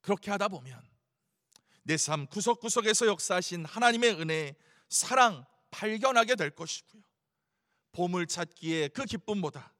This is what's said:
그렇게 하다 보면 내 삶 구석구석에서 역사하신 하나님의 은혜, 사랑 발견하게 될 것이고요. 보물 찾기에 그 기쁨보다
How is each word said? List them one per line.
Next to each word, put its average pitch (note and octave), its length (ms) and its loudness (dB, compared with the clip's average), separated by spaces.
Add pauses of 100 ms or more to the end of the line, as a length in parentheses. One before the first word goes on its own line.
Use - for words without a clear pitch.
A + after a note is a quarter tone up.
그렇게 G3+ 300 -4
하다 G3+ 180 -2
보면 C3 380 -12 (960)
내 D#3 140 0
삶 D3+ 300 -2
구석구석에서 A3 800 0
역사하신 F3+ 580 -2
하나님의 A#3 560 2
은혜, D#3 340 -4 (340)
사랑 A#3 580 2 (240)
발견하게 A#3 680 2
될 D#3 140 -2
것이고요. - 520 -12 (880)
보물 F3 340 -2
찾기에 D#3+ 640 -4
그 C4+ 160 -6
기쁨보다 F#3 760 -6